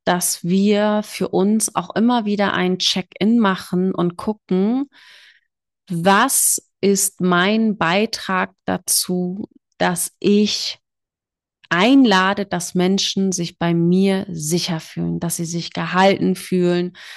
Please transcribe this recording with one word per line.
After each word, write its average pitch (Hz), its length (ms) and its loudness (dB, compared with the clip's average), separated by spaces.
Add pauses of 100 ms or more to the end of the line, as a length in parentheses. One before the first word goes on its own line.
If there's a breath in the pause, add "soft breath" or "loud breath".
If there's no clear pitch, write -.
dass 180 400 -2
wir 208 580 2
für - 260 -6
uns 208 460 0
auch 175 220 -6
immer 233 300 2
wieder 202 260 0
ein 180 260 0
Check-in 202 600 0
machen 190 560 0
und 175 240 -2
gucken, 214 720 -2 (960 soft breath)
was 196 800 2 (120)
ist 196 400 0
mein 196 580 2
Beitrag 190 720 -2 (140)
dazu, 185 840 -4 (300)
dass 180 400 -2
ich - 640 0 (880)
einlade, 202 760 4
dass 175 300 -6
Menschen 190 560 0
sich 175 260 -6
bei 170 160 0
mir 185 560 2
sicher 165 520 -4
fühlen, 170 400 -6
dass 170 160 -6
sie 175 80 -6
sich 165 280 -8
gehalten 185 640 2
fühlen, 180 640 -2 (200 loud breath)